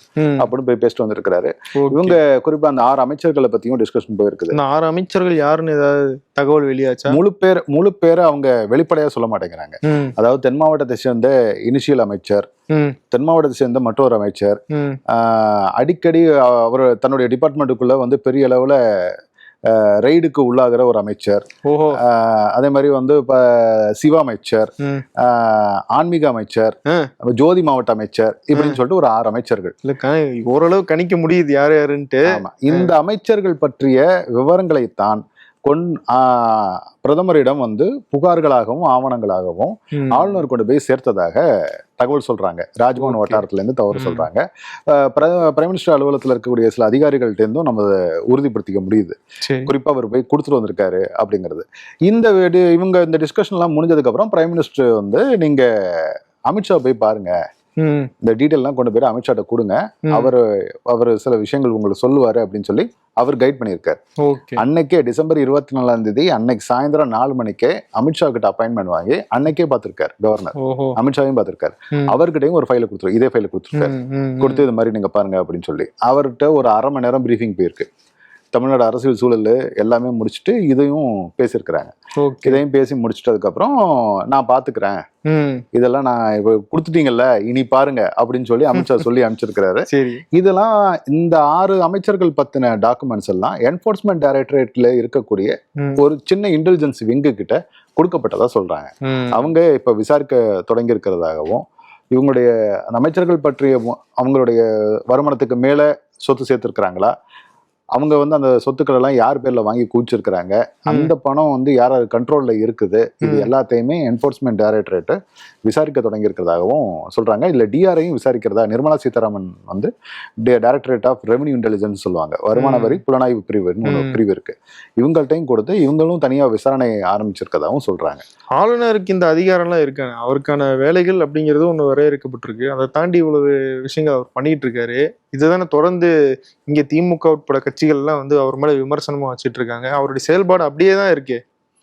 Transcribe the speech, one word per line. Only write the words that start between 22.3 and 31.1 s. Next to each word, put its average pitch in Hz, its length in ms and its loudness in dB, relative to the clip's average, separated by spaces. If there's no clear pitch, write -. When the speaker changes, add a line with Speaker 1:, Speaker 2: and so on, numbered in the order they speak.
Speaker 2:
அதே 123 200 2
மாதிரி 139 240 2
வந்து 135 240 2
இப்ப 131 180 0
சிவா 156 260 2
அமைச்சர், 113 580 -2
Speaker 1:
ம். 139 220 -4
Speaker 2:
அஹ், 113 680 2
ஆன்மீக 156 400 0
அமைச்சர், 113 500 -2
Speaker 1:
ஆ. 165 100 2
Speaker 2:
அப்ப 123 160 -2
ஜோதி 165 300 4
மாவட்ட 131 280 0
அமைச்சர், 110 440 -2
இப்படின்னு 147 260 2
Speaker 1:
ஆ. 131 60 -8
Speaker 2:
சொல்லிட்டு 123 220 0
ஒரு 139 60 4
ஆறு 113 200 0
அமைச்சர்கள். 107 540 -4
Speaker 1:
இல்ல, 135 140 -4
க-, 135 200 -2
ஓரளவு 165 420 2
கணிக்க 175 300 -2